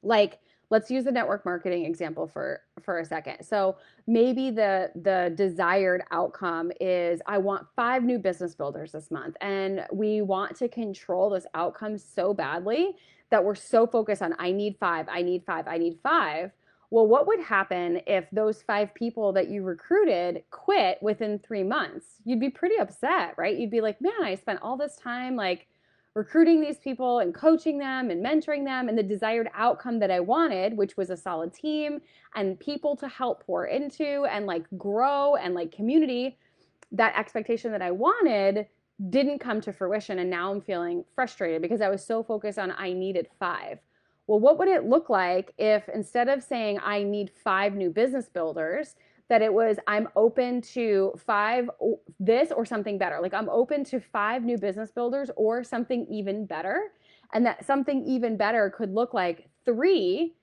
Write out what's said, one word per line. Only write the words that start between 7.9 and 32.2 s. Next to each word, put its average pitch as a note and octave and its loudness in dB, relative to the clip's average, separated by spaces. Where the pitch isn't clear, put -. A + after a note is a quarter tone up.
new B3 2
business F3+ -4
builders D3 -8
this D#3 -14
month." D#3+ -8
And G3 -4
we G#3+ 0
want G3 -2
to A#3+ -2
control G3 -2
this F#3 -4
outcome G#3 -4
so - -2
badly G3 -2
that G#3 6
we're G3+ 0
so A#3 4
focused G#3+ 0
on, E3+ -2
"I F3+ -2
need G3+ -2
five, E3 -2
I F3 -4
need F3+ 0
five, E3 -4
I E3 -4
need E3+ 0
five." F#3 0
Well, A3+ 6
what C4 6
would G#4 2
happen F3+ 0
if F#3+ 0
those G#3+ 0
five G#3 -2
people A3+ -2
that F#3+ 2
you G3+ -6
recruited F#3 0
quit C#4 2
within G#3 -2
three G3+ -6
months? - -6
You'd A#3 0
be C4+ 0
pretty F#4 0
upset, C#4 -2
right? F3+ -2
You'd A3 -4
be A3+ 0
like, G#3+ -2
"Man, G4 -2
I G3 -2
spent G3 -6
all B3 -6
this - -6
time, B3 -6
like, F#3 -2
recruiting D#4+ 4
these D4 -4
people B3 0
and F3 0
coaching D#4+ 4
them C4 -2
and F3 -2
mentoring D4 0
them, B3+ -2
and A3 0
the G#3+ 2
desired A3 -2
outcome A#3 0
that G3+ 2
I F3+ 2
wanted, A3 0
which E3 0
was F#3 -4
a F3+ -6
solid E3+ -6
team D4+ -4